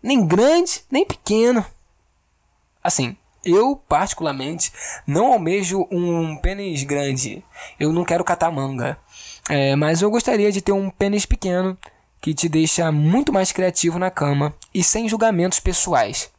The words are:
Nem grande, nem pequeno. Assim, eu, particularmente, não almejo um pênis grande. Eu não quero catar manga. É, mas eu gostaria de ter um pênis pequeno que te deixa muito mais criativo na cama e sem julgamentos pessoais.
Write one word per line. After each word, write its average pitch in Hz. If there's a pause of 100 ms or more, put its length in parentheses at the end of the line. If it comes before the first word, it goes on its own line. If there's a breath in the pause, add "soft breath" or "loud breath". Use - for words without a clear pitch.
Nem 240
grande, 277
nem 302
pequeno. 226 (1200)
Assim, 139 (280)
eu, 220 (120)
particularmente, 156 (320 loud breath)
não 196
almejo 190
um 170
pênis 190
grande. 139 (360 loud breath)
Eu 151
não 175
quero 175
catar 170
manga. 135 (520 loud breath)
É, 139
mas 156
eu 208
gostaria 220
de 190
ter 202
um 196
pênis 202
pequeno 185 (440 loud breath)
que 156
te 170
deixa 160
muito 165
mais 190
criativo 175
na 185
cama 143 (200)
e 180
sem 226
julgamentos 208
pessoais. 139